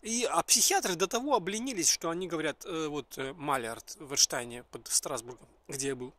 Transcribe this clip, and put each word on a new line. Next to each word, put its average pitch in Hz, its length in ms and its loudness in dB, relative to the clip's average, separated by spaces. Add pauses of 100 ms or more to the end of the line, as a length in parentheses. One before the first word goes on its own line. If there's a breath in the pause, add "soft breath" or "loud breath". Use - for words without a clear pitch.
И, 226 280 0
а 156 140 4
психиатры 247 520 4
до 185 120 4
того 262 280 2
обленились, 208 540 2
что - 220 2
они 180 160 -2
говорят, 156 380 -2
э, 160 220 -4
вот, 147 300 -6
э, 135 160 -4
Малярд 135 680 -4
в 139 140 -10
Эрштайне 123 580 -2
под 127 160 -14
Страсбургом, 123 600 -4 (200)
где 139 200 -4
я 139 80 -2
был 127 240 -10